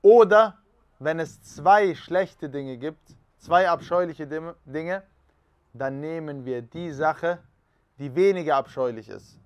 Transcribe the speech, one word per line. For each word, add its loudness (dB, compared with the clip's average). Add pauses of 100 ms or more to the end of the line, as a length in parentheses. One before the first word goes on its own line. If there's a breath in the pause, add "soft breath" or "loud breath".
Oder 6 (420)
wenn -4
es -10
zwei 2
schlechte -6
Dinge -10
gibt, -12 (220)
zwei 2
abscheuliche -4
Dim-, -10 (100)
Dinge, -8 (720)
dann -8
nehmen -10
wir -8
die -12
Sache, -4 (600)
die -10
weniger 0
abscheulich -6
ist. -20